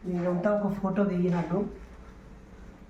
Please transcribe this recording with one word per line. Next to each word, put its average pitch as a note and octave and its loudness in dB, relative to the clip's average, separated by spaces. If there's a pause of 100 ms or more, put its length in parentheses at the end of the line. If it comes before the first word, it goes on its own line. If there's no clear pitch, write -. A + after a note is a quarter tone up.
మీరంతా F3+ 2
ఒక G3+ 2
ఫోటో G3 2
దిగినట్టు. F3+ 2 (1200)